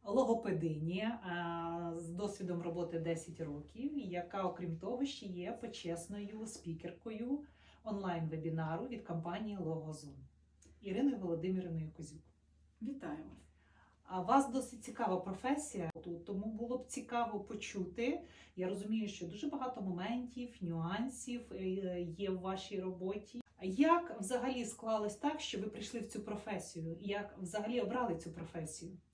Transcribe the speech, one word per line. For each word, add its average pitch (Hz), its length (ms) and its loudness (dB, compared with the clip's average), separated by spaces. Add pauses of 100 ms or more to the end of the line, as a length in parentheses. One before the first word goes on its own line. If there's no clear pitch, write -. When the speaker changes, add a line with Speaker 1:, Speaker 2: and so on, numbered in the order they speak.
Speaker 1:
логопедині, 190 960 6
е, 226 200 2 (760)
з 165 140 -6
досвідом 180 520 -2
роботи 165 380 0
десять 165 420 0
років, 214 560 -2
яка, 185 460 0
окрім 175 340 0
того, 247 280 2
ще 240 200 -4
є 180 260 -2
почесною 208 960 -4
спікеркою 220 960 -4 (400)
онлайн-вебінару 165 1040 2
від 240 160 -6
компанії 190 540 -2
«Логозон» 156 560 -2 (680)
Іриною 226 360 4
Володимирівною 170 800 0
Козюк. - 240 -10 (600)
Speaker 2:
Вітаю 277 360 -4 (120)
вас. - 100 -16 (680)
Speaker 1:
А 185 140 0
вас 254 300 8
досить 247 320 -2
цікава 226 360 2
професія 196 720 0 (120)
тут, 170 220 -6
тому 196 200 -2
було 233 320 -2
б 247 100 -4
цікаво 233 520 0
почути. 233 840 -2 (340)
Я 185 140 0
розумію, 208 380 0
що 175 200 -4
дуже 208 220 -2
багато 254 320 -2
моментів, 233 800 -2
нюансів, 196 800 0 (100)
е, 190 500 0
є 175 280 -2
в 185 100 2
вашій 190 420 -2
роботі. 185 600 -4 (200)
Як 294 580 6
взагалі 247 460 2
склалось 214 500 0
так, 302 260 2
що - 180 -2
ви 208 80 0
прийшли 208 320 -4
в - 80 -4
цю - 140 -6
професію? 175 800 -4
Як 202 420 -2
взагалі 214 400 0
обрали 220 360 2
цю 160 140 -6
професію? 165 680 -6 (160)